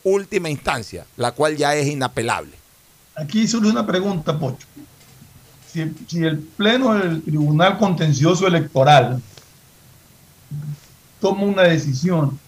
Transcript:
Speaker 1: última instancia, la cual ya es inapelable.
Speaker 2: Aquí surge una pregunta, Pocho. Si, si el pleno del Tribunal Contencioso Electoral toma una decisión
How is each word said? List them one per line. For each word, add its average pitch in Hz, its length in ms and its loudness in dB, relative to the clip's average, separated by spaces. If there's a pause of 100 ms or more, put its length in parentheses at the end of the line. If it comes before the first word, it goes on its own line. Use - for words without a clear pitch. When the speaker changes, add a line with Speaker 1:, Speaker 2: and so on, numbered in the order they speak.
Speaker 1:
última 190 460 -2
instancia, 123 560 -6 (100)
la 120 160 -2
cual 156 240 -2
ya 143 180 0
es 147 120 0
inapelable. 123 640 -4 (640)
Speaker 2:
Aquí 202 340 -2
surge 220 200 0
una 220 180 0
pregunta, 185 520 -2
Pocho. 131 280 -6 (1040)
Si, 160 200 -6 (160)
si 165 160 -2
el 156 140 -2
pleno 220 560 0
del 170 280 -2
Tribunal 151 560 2
Contencioso 175 680 2
Electoral 139 720 4 (2000)
toma 196 220 0
una 196 200 2
decisión 156 840 0